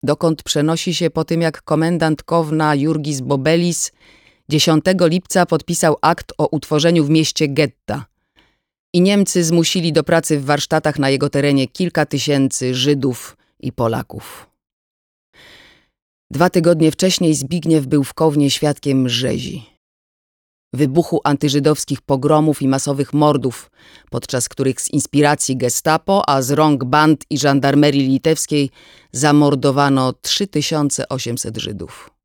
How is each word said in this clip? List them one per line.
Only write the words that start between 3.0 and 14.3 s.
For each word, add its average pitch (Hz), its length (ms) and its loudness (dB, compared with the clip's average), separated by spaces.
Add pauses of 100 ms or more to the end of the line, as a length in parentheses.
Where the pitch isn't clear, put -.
Bobelis 156 720 0 (560)
dziesiątego 156 580 2
lipca 180 400 0
podpisał 165 560 0
akt - 360 0
o 151 80 0
utworzeniu 156 580 0
w 143 60 -2
mieście 156 380 2
getta. 127 580 -4 (880)
I 175 40 4
Niemcy 190 440 2
zmusili 165 480 0
do 151 120 2
pracy 160 360 0
w 135 40 -10
warsztatach 147 540 -2
na 135 120 0
jego 139 200 0
terenie 139 380 0
kilka 170 380 -2
tysięcy 135 680 -2
Żydów 131 600 -2 (240)
i - 120 -8
Polaków. - 760 -6 (1800)